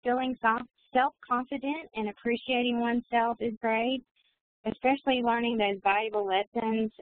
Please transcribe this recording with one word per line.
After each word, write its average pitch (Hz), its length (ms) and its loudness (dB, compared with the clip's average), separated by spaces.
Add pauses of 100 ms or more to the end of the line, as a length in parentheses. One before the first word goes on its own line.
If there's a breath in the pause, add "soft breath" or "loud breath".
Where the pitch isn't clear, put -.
feeling 254 360 0
soft, 226 240 0 (300)
self-confident 269 1000 -2
and 214 140 -4
appreciating 240 720 -2
oneself 233 600 0
is 220 200 -4
great, 233 420 -2 (640)
especially 262 540 0
learning 233 380 0
those 202 240 2
valuable 208 420 0
lessons, 220 760 0